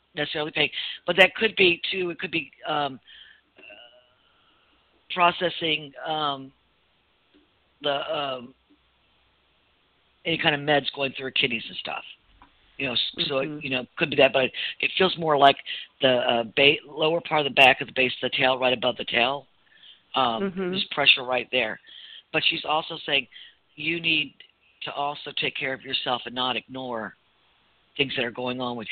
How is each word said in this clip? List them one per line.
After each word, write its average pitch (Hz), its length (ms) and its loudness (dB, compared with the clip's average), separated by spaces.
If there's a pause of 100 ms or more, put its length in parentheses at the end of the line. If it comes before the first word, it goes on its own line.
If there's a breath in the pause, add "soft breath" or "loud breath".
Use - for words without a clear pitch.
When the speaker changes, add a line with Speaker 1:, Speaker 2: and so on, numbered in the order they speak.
(160)
Speaker 1:
necessarily 151 360 -4
pain. 151 180 2 (360 loud breath)
But 175 120 2
that 190 180 8
could 220 220 0
be, 175 240 4 (100)
too, 180 200 -2
it 147 80 -12
could 160 120 -8
be, 156 180 -4 (160)
um, 143 320 -2 (2250 loud breath)
processing, 165 760 0 (160)
um, 143 440 -4 (1300)
the, 143 100 -2 (260)
um, 131 360 -6 (1700)
any 160 120 0
kind 156 160 2
of 143 80 -4
meds 143 240 2 (100)
going 135 180 -4
through 135 120 -10
her 127 60 -6
kidneys 117 360 -2
and 92 100 -12
stuff. - 260 -10 (760)
You 135 100 -4
know, 120 60 -4
s-, 170 340 -4
so 139 120 0
it, 135 100 0
Speaker 2:
Mm-hmm. 151 120 -10
Speaker 1:
you 143 100 -8
know, 127 140 -4 (120)
could 165 120 0
be 143 80 -6
that, 135 160 6
but 135 120 4 (340 loud breath)
it - 180 -2
feels 180 200 2
more 156 200 2
like 139 180 8 (460 loud breath)
the, 135 80 6
uh, 123 340 2 (120)
ba-, 143 200 6 (120)
lower 156 340 0
part 151 240 0
of - 60 -
the - 40 -12
back 135 260 8
of 123 60 -4
the 113 80 -18
base 127 160 2 (100)
of 127 100 -2
the - 60 -2
tail, 131 220 2
right 127 140 2
above 120 240 -2
the 127 80 -8
tail. 127 420 0 (680 soft breath)
Um, 120 360 0
Speaker 2:
Mm-hmm. 180 200 -4
Speaker 1:
there's 190 200 -4
pressure 139 320 2
right 123 280 -2
there. 117 280 -2 (520 loud breath)
But 156 160 0
she's 160 200 0
also 156 380 -2
saying 139 220 0 (480 loud breath)
you 165 240 -4
need 156 340 -2 (500)
to 147 80 -8
also 143 400 -6 (100)
take 117 140 -4
care 135 180 -4
of 127 80 -10
yourself 127 440 -4
and 123 100 -12
not 127 220 -2
ignore 120 580 -8 (840)
things 135 200 -2
that 127 80 0
are 120 60 -4
going 123 300 -6
on 123 140 -4
with 110 160 -8